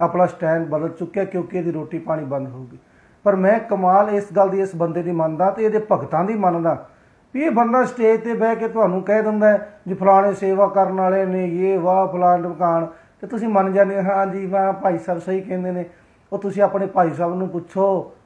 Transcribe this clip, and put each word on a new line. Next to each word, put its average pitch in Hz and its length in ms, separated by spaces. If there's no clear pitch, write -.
ਆਪਣਾ 175 260
ਸਟੈਂਡ 165 420
ਬਦਲ 156 200
ਚੁੱਕਿਆ 175 360
ਕਿਉਂਕਿ 180 340
ਇਹਦੀ 170 120
ਰੋਟੀ 156 280
ਪਾਣੀ - 260
ਬੰਦ 135 240
ਹੋ 127 240
ਗਈ। 123 60
ਪਰ 202 120
ਮੈਂ 196 240
ਕਮਾਲ 196 500
ਇਸ 202 260
ਗੱਲ 196 120
ਦੀ 190 120
ਇਸ 190 160
ਬੰਦੇ 165 260
ਦੀ 175 100
ਮੰਨਦਾ 160 380
ਤੇ 220 140
ਇਹਦੇ 214 280
ਭਗਤਾਂ 160 320
ਦੀ 220 100
ਮੰਨਦਾ 170 540
ਵੀ 262 80
ਇਹ 320 80
ਬੰਦਾ 233 340
ਸਟੇਜ 220 360
'ਤੇ 226 140
ਬਹਿ 226 220
ਕੇ 226 120
ਤੁਹਾਨੂੰ 190 340
ਕਹਿ 208 200
ਦਿੰਦਾ 214 260
ਹੈ 208 400
ਜੀ 190 60
ਫਲਾਣੇ 196 400
ਸੇਵਾ 196 320
ਕਰਨ 190 260
ਵਾਲੇ 190 340
ਨੇ, 185 200
ਯੇ 185 300
ਵਾਹ, 185 300
ਫਲਾਣ 180 360
ਢਮਕਾਣ, 165 440
ਤੇ 202 60
ਤੁਸੀਂ 226 220
ਮੰਨ 190 240
ਜਾਂਦੇ 196 240
ਹੋ, 196 60
"ਹਾਂ 196 240
ਜੀ, 190 200
ਵਾਹ, 190 260
ਭਾਈ 185 260
ਸਾਹਿਬ 170 220
ਸਹੀ 190 200
ਕਹਿੰਦੇ 185 300
ਨੇ।" 180 140
ਉਹ 202 60
ਤੁਸੀਂ 202 240
ਆਪਣੇ 196 240
ਭਾਈ 180 240
ਸਾਹਿਬ 170 240
ਨੂੰ 185 140
ਪੁੱਛੋ, 185 640